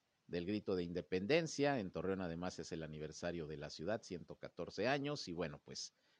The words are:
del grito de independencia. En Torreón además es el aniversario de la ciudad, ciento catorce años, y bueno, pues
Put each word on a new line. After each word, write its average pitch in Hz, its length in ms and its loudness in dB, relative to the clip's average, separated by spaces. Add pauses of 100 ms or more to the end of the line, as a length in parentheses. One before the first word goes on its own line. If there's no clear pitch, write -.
(260)
del 87 180 0
grito 101 320 2
de 90 60 4
independencia. 117 1000 2
En 92 100 -2
Torreón 92 300 0
además 87 380 -2
es 82 120 -8
el 82 120 -2
aniversario 78 640 -4
de 76 100 -4
la 73 140 -6
ciudad, 101 320 -2
ciento 80 340 -8
catorce 87 520 -2
años, 143 380 0
y 90 60 -4
bueno, 80 320 0
pues - 300 -8 (260)